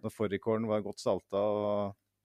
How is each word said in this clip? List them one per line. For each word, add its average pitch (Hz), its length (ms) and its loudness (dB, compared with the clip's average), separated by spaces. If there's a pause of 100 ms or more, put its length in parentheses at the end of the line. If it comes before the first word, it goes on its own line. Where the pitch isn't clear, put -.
når 110 120 -6
fårikålen 110 560 0
var 107 160 0
godt - 160 -10
salta 98 400 0
og, 104 540 0 (300)